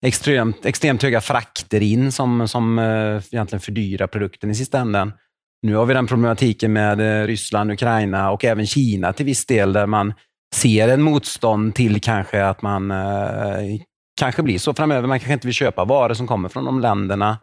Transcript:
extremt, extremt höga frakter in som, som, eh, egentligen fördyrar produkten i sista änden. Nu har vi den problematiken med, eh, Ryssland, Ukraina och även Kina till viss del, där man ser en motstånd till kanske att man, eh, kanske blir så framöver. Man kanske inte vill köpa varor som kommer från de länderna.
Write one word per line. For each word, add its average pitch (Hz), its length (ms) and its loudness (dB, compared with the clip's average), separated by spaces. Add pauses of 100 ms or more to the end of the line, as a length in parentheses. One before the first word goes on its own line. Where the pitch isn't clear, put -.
extremt, 127 600 0
extremt 135 380 0
höga 120 180 2
frakter 113 640 -2
in 120 280 2
som, 120 360 0
som, 113 320 0
eh, 113 60 2 (460)
egentligen 107 280 -4
fördyrar 98 480 -4
produkten 104 440 -4
i 104 40 -2
sista 127 240 -2
änden. 104 340 -2 (480)
Nu 107 140 2
har 113 100 4
vi 127 80 2
den 127 140 2
problematiken 117 680 2
med, 107 480 2
eh, 107 60 -2
Ryssland, 107 440 -2
Ukraina 104 600 0
och 101 140 -2
även 110 220 2
Kina 101 460 0
till 143 120 -4
viss 135 200 -2
del, 101 280 2
där 104 120 2
man 104 280 0 (420)
ser 110 320 4
en 131 140 4
motstånd 113 760 0
till 104 260 2
kanske 101 440 0
att 95 160 -2
man, 98 300 -4
eh, 95 60 -4 (1200)
kanske 135 240 -2
blir 123 160 0
så 147 140 -2
framöver. 139 340 0
Man 131 120 0
kanske 123 140 -2
inte 123 140 -4
vill 123 60 -2
köpa 104 320 0
varor 120 280 2
som 113 140 -6
kommer 98 220 -2
från 135 160 -8
de 131 140 -2
länderna. 101 640 0